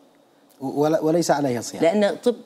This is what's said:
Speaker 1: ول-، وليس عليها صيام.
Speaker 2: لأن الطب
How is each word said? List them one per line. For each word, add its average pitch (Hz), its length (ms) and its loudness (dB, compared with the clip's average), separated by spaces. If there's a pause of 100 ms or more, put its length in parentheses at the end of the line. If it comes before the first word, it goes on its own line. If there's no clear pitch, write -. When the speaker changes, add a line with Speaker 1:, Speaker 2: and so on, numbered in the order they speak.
(600)
Speaker 1:
ول-، 147 420 0
وليس 165 280 2
عليها 139 300 0
صيام. - 220 -8
Speaker 2:
لأن 202 220 2
الطب 226 300 0 (120)